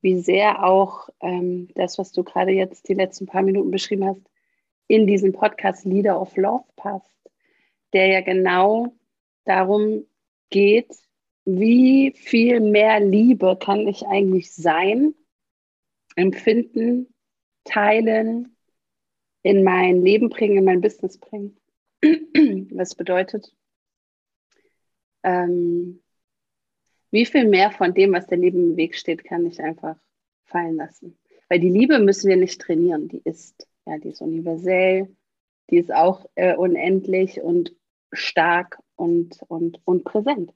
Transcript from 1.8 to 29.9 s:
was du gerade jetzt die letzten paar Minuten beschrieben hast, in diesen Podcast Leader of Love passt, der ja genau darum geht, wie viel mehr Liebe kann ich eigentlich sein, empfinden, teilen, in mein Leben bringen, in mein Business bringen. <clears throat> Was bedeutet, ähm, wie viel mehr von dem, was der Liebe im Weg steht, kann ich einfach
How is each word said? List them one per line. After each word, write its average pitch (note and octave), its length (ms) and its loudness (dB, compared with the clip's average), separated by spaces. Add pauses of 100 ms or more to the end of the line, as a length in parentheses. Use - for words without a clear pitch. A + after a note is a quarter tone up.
was F#3 160 -10
du F3+ 100 -4
gerade F#3 280 -4
jetzt F#3+ 400 -4
die F#3+ 40 0
letzten F#3+ 300 -6
paar F#3 160 -6
Minuten G3 300 0
beschrieben G3 340 -4
hast, G3 160 -6 (680)
in A3 180 4
diesen F#3+ 260 2
Podcast - 540 -4
Leader F#3+ 340 0
of F#3+ 160 -8
Love G#3+ 300 -2 (100)
passt, - 540 -14 (640)
der F#3+ 140 4
ja F#3+ 120 2
genau F#3+ 720 0 (520)
darum G#3 580 -2 (460)
geht, G3+ 440 2 (520)
wie B3+ 680 4
viel A#3+ 460 0
mehr G#3+ 400 2
Liebe G3+ 580 2
kann G#3 300 -2
ich - 180 -8
eigentlich F#3+ 460 -2
sein, F#3+ 640 0 (1000)
empfinden, A#3 1000 -2 (500)
teilen, A3 920 -2 (880)
in G3 200 4
mein F#3 400 2
Leben G#3+ 260 2
bringen, G3+ 300 0
in F#3+ 60 2
mein F3+ 160 2
Business G3 380 -6
bringen. G3+ 380 -16 (460)
<clears throat> - 0 -
Was G#3+ 920 0
bedeutet, F#3 600 -4 (1700)
ähm, F3 800 -4 (1080)
wie A3+ 160 2
viel C4 200 2
mehr G3+ 240 4
von F#3 240 -2
dem, F#3+ 180 4
was F#3 140 -2
der F3 120 -2
Liebe F3+ 200 2
im E3+ 180 0
Weg E3 200 -4
steht, - 280 -8
kann E3+ 220 -4
ich E3+ 140 -10
einfach D#3+ 360 -10 (480)